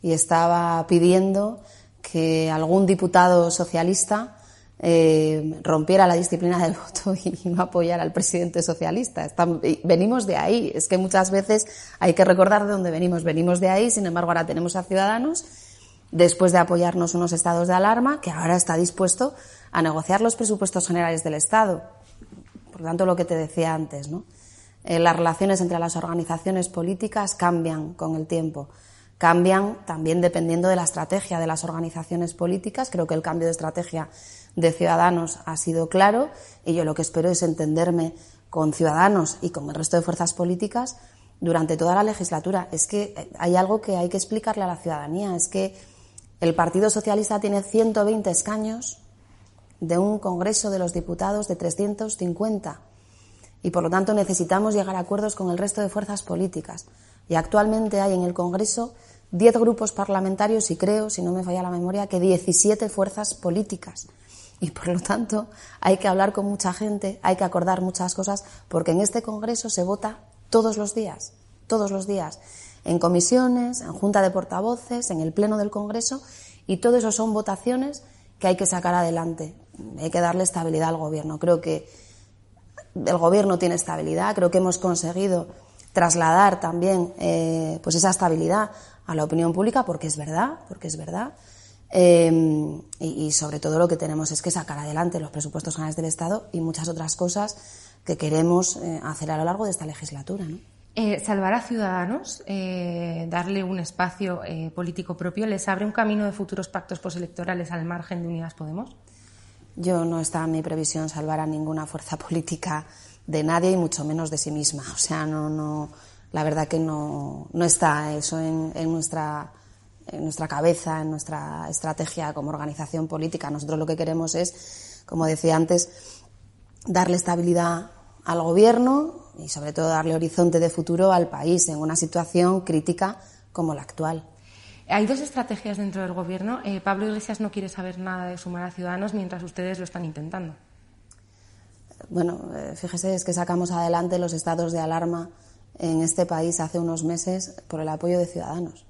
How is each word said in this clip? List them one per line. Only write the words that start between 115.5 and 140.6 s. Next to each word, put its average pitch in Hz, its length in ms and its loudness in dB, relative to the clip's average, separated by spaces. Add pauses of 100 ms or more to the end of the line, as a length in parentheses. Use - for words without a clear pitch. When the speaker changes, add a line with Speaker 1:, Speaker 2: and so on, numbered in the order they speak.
Speaker 1:
no, 151 400 -4 (420)
la 156 120 -2
verdad 151 220 0
que 160 120 -2
no, 147 720 -4
no 170 140 2
está 151 480 2
eso 151 260 -4
en, 160 340 -2
en 160 160 -2
nuestra, 156 600 -4 (540)
en - 180 -8
nuestra 156 240 -4
cabeza, 160 540 2
en 156 80 -4
nuestra 151 580 -8
estrategia 156 640 -6
como 147 160 -8
organización 151 580 -6
política. 160 440 -6
Nosotros 151 280 -4
lo 156 60 0
que 156 120 -2
queremos 165 380 -2
es, - 720 -8
como 160 220 -2
decía 160 300 2
antes, 175 340 2 (960)
darle 180 300 2
estabilidad 170 760 0 (340)
al 170 160 -2
gobierno 240 880 4 (120)
y, 160 100 -14
sobre 147 240 -8
todo, 160 160 0
darle 160 260 2
horizonte 170 440 2
de 165 120 4
futuro 175 420 2
al 175 160 4
país 165 400 0
en 151 100 -4
una 156 180 -2
situación 175 640 2
crítica 175 580 -2 (320)
como 160 220 -4
la 139 80 -12
actual. 160 420 -6 (640)
Speaker 2:
Hay 214 180 2
dos 269 140 -2
estrategias 226 580 -6
dentro 190 240 -6
del 180 100 -6
gobierno. 185 520 -6
Eh, 196 160 -4
Pablo 196 260 -2
Iglesias 214 340 -6
no 208 100 -4
quiere 190 180 -8
saber 180 300 -10
nada 185 280 -8
de 180 120 -10
sumar 175 260 -10
a 180 60 -10
Ciudadanos 180 440 -6
mientras 185 280 -6
ustedes 180 360 -8
lo 180 60 -8
están 175 200 -10
intentando. 160 500 -10 (1500)